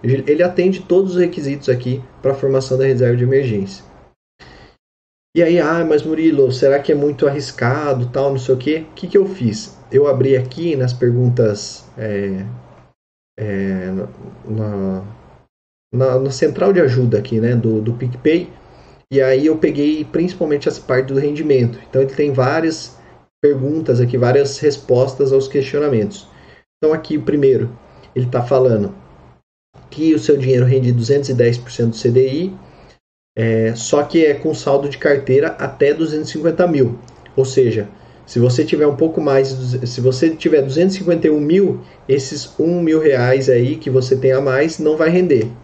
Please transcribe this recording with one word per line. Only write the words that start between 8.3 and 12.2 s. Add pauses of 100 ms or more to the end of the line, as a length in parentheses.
não
sei
o
quê?"
O
que
que
eu
fiz? (120)
Eu
abri
aqui
nas
perguntas, (100)
é, (920)